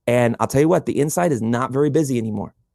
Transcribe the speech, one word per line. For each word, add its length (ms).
And 320
I'll 80
tell 140
you 80
what, 180
the 140
inside 320
is 100
not 300
very 180
busy 260
anymore. 380